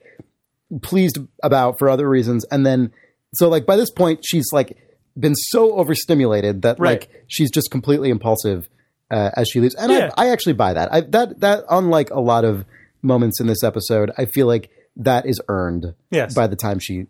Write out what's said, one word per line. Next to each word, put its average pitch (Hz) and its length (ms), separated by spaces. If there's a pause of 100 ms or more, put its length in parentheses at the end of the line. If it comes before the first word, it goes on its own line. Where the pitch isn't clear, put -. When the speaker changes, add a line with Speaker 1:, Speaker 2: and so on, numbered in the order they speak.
(800)
Speaker 1:
pleased 180 380 (240)
about 127 380
for 139 80
other 135 200
reasons. 120 440
And 139 120
then, 127 280 (420)
so, 175 140
like, 156 180
by 190 80
this 220 160
point, 165 340
she's, 160 280
like, 139 240 (420)
been 147 160
so 220 380
overstimulated 127 880
that, 120 160
Speaker 2:
Right. 131 220
Speaker 1:
like, - 260
she's 147 240
just - 220
completely 139 380
impulsive, 107 580 (420)
uh, 104 240
as 120 140
she - 100
leaves. 127 160
And - 160
Speaker 2:
Yeah. 233 260
Speaker 1:
I, 233 100
I 254 40
actually 185 220
buy 101 220
that. 82 180
I, 165 80
that, 214 400
that, 202 280
unlike 165 420
a 135 100
lot 117 240
of 101 200 (360)
moments 123 400
in 117 80
this 110 160
episode, 107 520
I 117 100
feel 135 200
like 117 240 (260)
that 127 300
is 127 220
earned 87 460 (160)
Speaker 2:
Yes. 131 240
Speaker 1:
by 117 120
the 98 100
time 101 220
she, 92 320